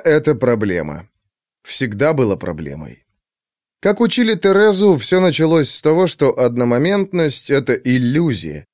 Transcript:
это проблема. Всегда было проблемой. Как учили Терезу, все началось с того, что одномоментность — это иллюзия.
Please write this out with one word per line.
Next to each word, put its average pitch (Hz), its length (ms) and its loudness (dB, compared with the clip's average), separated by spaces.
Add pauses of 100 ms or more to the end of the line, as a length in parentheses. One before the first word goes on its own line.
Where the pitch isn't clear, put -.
это 151 300 2
проблема. 98 760 -2 (560)
Всегда 131 500 -2
было 117 220 0
проблемой. 78 720 -12 (720)
Как 202 200 0
учили 233 340 2
Терезу, 196 600 4
все 180 240 0
началось 160 500 2
с - 140 -8
того, 170 240 2
что - 280 0
одномоментность — 143 1160 -2
это 131 240 0
иллюзия. 123 1000 -2